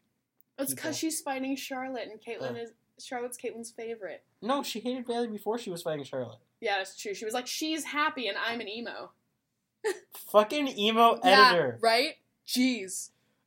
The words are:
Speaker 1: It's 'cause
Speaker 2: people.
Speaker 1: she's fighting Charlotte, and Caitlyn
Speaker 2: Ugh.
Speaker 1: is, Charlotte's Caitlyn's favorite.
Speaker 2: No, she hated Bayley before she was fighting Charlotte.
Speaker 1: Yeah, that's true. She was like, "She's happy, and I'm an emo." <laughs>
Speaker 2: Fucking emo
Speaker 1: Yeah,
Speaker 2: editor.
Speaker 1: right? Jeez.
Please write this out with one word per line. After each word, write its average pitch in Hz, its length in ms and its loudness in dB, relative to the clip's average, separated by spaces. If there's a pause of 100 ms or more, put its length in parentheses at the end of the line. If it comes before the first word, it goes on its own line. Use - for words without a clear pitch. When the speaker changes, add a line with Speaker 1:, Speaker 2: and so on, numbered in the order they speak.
(580)
Speaker 1:
It's 269 160 -4
'cause 254 80 -10
Speaker 2:
people. 302 120 -4
Speaker 1:
she's 320 280 -4
fighting 269 340 -4
Charlotte, 262 540 -8
and 214 100 -14
Caitlyn 240 320 -8
Speaker 2:
Ugh. 233 60 -8
Speaker 1:
is, 233 140 -10 (340)
Charlotte's 247 320 -8
Caitlyn's 233 340 -10
favorite. 226 520 -10 (180)
Speaker 2:
No, 262 220 0
she - 180 -8
hated 247 240 -4
Bayley 240 220 -2
before 214 300 -4
she 240 120 -8
was 170 140 -8
fighting 151 200 -4
Charlotte. 120 360 -8 (200)
Speaker 1:
Yeah, 202 200 0
that's - 200 -8
true. 208 140 -6
She 190 100 -8
was 220 100 -4
like, 254 140 -4
"She's 311 380 -4
happy, 294 420 -2
and 151 100 -2
I'm 233 220 -2
an 214 80 -8
emo." 202 440 -10 (760)
<laughs> 415 60 2 (220)
Speaker 2:
Fucking 269 540 4 (100)
emo 220 460 6
Speaker 1:
Yeah, 240 280 10
Speaker 2:
editor. 135 300 2
Speaker 1:
right? 240 340 4 (300)
Jeez. 240 680 -2 (360)